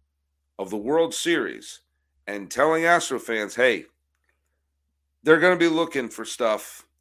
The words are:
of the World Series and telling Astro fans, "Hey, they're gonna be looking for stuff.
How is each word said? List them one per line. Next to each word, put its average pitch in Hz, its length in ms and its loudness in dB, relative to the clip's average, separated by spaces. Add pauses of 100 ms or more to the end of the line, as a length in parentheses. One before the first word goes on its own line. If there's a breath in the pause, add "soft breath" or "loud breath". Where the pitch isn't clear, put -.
(580)
of 95 120 -8
the 107 60 -6
World 160 380 0
Series 117 680 -4 (440)
and 101 240 -10
telling 160 360 2
Astro 160 340 2
fans, 107 340 -6
"Hey, 117 320 2 (1400)
they're 156 160 6
gonna 180 160 4
be 170 140 2
looking 156 400 -2
for 113 160 -12
stuff. - 640 -4 (120)